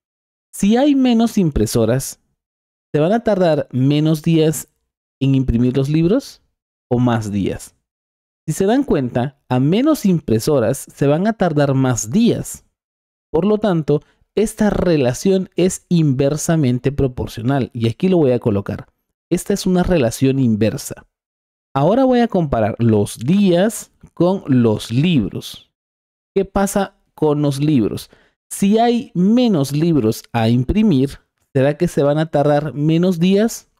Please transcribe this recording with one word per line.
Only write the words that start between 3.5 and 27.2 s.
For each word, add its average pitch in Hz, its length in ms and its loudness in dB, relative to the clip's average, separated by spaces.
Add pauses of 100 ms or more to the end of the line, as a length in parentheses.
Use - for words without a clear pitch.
menos 151 500 0
días 160 460 0 (520)
en 135 140 2
imprimir 123 420 0
los 139 140 0
libros 170 540 -2 (480)
o 123 80 0
más 113 320 0
días? 95 440 -4 (720)
Si 156 60 -4
se 190 120 -2
dan 247 180 2
cuenta, 135 560 -2 (100)
a 127 100 0
menos 220 440 0
impresoras 139 760 0 (140)
se - 120 -2
van 156 220 0
a 226 60 -2
tardar 147 420 0
más 127 340 -2
días. 196 560 -2 (640)
Por 165 140 0
lo 208 140 0
tanto, 165 420 0 (340)
esta 214 360 0
relación 180 840 0
es 185 340 -2
inversamente 139 1040 0
proporcional 127 800 -4
y 113 160 -2
aquí 180 220 -2
lo 185 80 2
voy 147 140 2
a 123 80 0
colocar. 101 480 -4 (420)
Esta 185 240 -4
es 196 140 -4
una 180 160 2
relación 135 560 0
inversa. 113 680 -2 (680)
Ahora 185 300 2
voy 254 180 2
a 233 60 0
comparar 131 520 -2
los 107 400 0
días 185 720 0 (240)
con 180 320 0
los 117 440 2
libros. 123 800 -2 (640)
¿Qué 196 80 0
pasa 196 520 -4 (180)
con 147 300 0